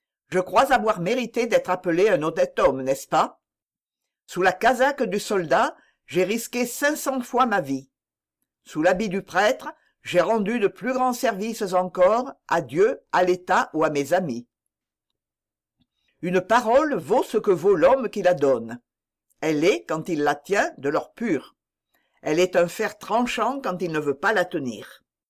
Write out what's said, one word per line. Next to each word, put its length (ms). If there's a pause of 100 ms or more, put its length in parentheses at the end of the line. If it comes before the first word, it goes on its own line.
(280)
je 120
crois 320
avoir 280
mérité 460
d'être 240
appelé 380
un 140
honnête 360
homme, 240
n'est-ce 240
pas ? 340 (840)
Sous 160
la 100
casaque 520
du 160
soldat, 560 (280)
j'ai 200
risqué 420
cinq 300
cents 240
fois 260
ma 140
vie. 280 (760)
Sous 180
l'habit 260
du 140
prêtre, 460 (340)
j'ai 180
rendu 380
de 80
plus 260
grands 200
services 640
encore 580 (160)
à 120
Dieu, 400 (120)
à 100
l'État 500
ou 120
à 60
mes 220
amis. 360 (1700)
Une 180
parole 560
vaut 260
ce 160
que 140
vaut 240
l'homme 320
qui 140
la 120
donne. 460 (600)
Elle 240
est, 200
quand 240
il 160
la 100
tient, 440
de 100
l'or 240
pur. 420 (680)
Elle 180
est 160
un 100
fer 320
tranchant 640
quand 200
il 120
ne 80
veut 160
pas 160
la 120
tenir. 600 (260)